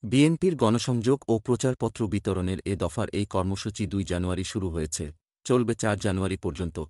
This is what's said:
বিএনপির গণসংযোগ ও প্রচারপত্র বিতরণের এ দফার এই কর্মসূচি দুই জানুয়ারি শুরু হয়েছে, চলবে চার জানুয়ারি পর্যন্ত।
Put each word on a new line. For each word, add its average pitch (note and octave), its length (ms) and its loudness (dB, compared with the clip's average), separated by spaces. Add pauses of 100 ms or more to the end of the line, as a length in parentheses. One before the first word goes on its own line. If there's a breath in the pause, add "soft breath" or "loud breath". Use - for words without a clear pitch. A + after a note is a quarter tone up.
বিএনপির D#3 520 4
গণসংযোগ A#2+ 720 2
ও A2+ 120 4
প্রচারপত্র A#2+ 680 -2
বিতরণের F#2 580 -2
এ G2 100 0
দফার F2+ 340 -2
এই G2+ 160 -2
কর্মসূচি G2 640 -2
দুই G2 160 -2
জানুয়ারি F2+ 400 -2
শুরু F#2 260 -4
হয়েছে, D#2 420 -4 (340)
চলবে A#2+ 300 2
চার G#2 240 0
জানুয়ারি F#2+ 380 0
পর্যন্ত। E2 400 -4 (120)